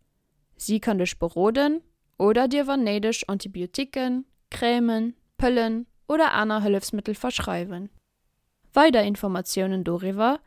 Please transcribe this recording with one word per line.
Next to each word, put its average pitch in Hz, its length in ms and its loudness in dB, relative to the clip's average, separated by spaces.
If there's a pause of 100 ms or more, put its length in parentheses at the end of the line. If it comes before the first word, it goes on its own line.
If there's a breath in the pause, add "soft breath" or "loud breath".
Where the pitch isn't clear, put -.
(560)
Sie 214 220 -2
kann 208 200 -2
dich 180 200 -2
beraten 233 640 0 (380)
oder 220 300 4
dir, 277 180 0
wenn 269 180 0
nötig, 214 440 -2
Antibiotiken, 247 1000 -6 (240)
Cremen, 233 680 0 (220)
Pillen 233 480 0 (220)
oder 311 240 2
andere 214 300 0
Hilfsmittel 208 520 -2
verschreiben. 190 760 -6 (800)
Weitere 247 340 6
Informationen 190 800 -4
darüber, 190 640 0